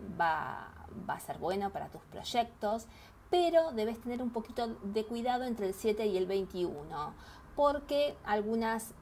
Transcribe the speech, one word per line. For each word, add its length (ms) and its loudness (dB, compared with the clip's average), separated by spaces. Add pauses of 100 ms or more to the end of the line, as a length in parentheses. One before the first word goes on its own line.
(200)
va, 480 0 (400)
va 60 0
a 60 -10
ser 180 -8
bueno 320 0
para 180 -8
tus 140 -14
proyectos, 840 -2 (440)
pero 420 6
debes 300 0
tener 180 -4
un 100 -2
poquito 360 -4 (160)
de 240 -2
cuidado 380 0
entre 220 0
el 60 0
siete 340 2
y 120 4
el 80 4
veintiuno, 880 -2 (400)
porque 680 4
algunas, 760 0